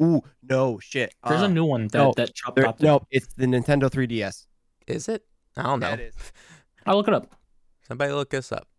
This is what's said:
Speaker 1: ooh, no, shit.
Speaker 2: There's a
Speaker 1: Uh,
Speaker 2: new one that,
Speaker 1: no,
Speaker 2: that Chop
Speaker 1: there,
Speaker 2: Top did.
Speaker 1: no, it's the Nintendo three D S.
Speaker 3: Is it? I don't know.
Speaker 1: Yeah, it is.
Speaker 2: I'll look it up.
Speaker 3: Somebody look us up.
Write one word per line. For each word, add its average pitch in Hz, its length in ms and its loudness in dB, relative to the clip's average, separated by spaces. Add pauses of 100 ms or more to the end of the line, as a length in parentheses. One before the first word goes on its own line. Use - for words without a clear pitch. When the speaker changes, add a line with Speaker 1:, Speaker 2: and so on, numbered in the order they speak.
Speaker 1:
ooh, 160 200 4 (200)
no, 131 380 0
shit. 120 340 -4 (140)
Speaker 2:
There's 151 140 2
a 208 40 2
Speaker 1:
Uh, 196 40 2
Speaker 2:
new 165 160 2
one 120 240 0
that, - 100 -2
Speaker 1:
no, 139 180 4
Speaker 2:
that 120 160 -2
Chop - 220 -8
Speaker 1:
there, 135 100 4
Speaker 2:
Top 113 140 -2
did. 151 80 2
Speaker 1:
no, 147 240 4
it's 135 240 -2
the 131 100 -2
Nintendo 127 460 2
three 131 160 -2
D 113 160 -4
S. - 240 -10 (400)
Speaker 3:
Is 165 200 -6
it? 226 160 -6 (320)
I 131 80 -8
don't 127 180 -2
know. - 80 -4
Speaker 1:
Yeah, - 40 -6
it 117 60 -8
is. - 160 -14 (720)
Speaker 2:
I'll 196 100 4
look 208 100 0
it 214 60 4
up. - 220 -2 (520)
Speaker 3:
Somebody 139 260 -4
look 143 220 -4
us 131 160 -6
up. - 160 -10 (120)